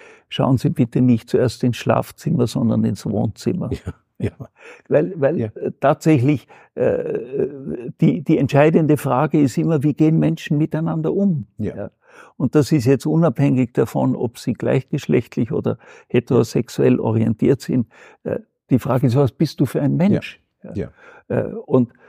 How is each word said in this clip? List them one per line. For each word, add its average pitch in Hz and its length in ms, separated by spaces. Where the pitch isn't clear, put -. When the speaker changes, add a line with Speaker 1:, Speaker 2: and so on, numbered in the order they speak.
Speaker 1:
schauen 131 300
Sie - 120
bitte - 300
nicht 123 300
zuerst 123 340
ins 120 120
Schlafzimmer, - 720
sondern 113 380
ins 113 220
Wohnzimmer.“ 113 640
Speaker 2:
Ja, - 200
ja. - 120
Speaker 1:
Weil, 151 320
weil, 135 180
Speaker 2:
Ja. 113 80
Speaker 1:
äh, - 240
tatsächlich, 147 680
äh, - 440
die, 156 220
die 156 160
entscheidende 151 580
Frage 143 440
ist 135 180
immer, 160 240
wie 151 120
gehen 156 240
Menschen 151 400
miteinander 160 560
um? 180 320
Speaker 2:
Ja. - 180
Speaker 1:
Ja. 101 140
Und - 160
das 147 180
ist 127 140
jetzt 135 180
unabhängig 143 720
davon, 131 420
ob - 220
sie 123 160
gleichgeschlechtlich 127 1000
oder 113 240
heterosexuell 127 920
orientiert 113 600
sind. - 280
Äh, - 140
die 131 80
Frage 135 300
ist, 117 80
was 143 160
bist - 280
du 139 60
für - 160
ein 139 140
Mensch? - 440
Speaker 2:
Ja. - 120
Ja. 98 160
Speaker 1:
Äh, 117 240
und, 139 400